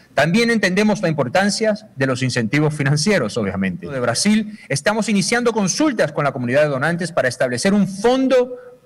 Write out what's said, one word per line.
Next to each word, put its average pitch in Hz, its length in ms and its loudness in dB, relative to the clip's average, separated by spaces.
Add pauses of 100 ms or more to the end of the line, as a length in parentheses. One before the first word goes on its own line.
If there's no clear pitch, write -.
(140)
También 220 360 2
entendemos 208 520 0
la 170 80 0
importancia 185 640 0 (200)
de 135 120 0
los 131 160 -2
incentivos 131 520 0
financieros, 151 600 0
obviamente. 95 500 -2
De 131 140 -6
Brasil, 208 580 0 (120)
estamos 208 400 -2
iniciando 233 420 0
consultas 214 600 0
con 151 120 -2
la 139 80 0
comunidad 127 300 0
de 151 60 4
donantes 160 440 -2
para 127 160 0
establecer 127 460 0
un 202 120 4
fondo 254 720 2 (300)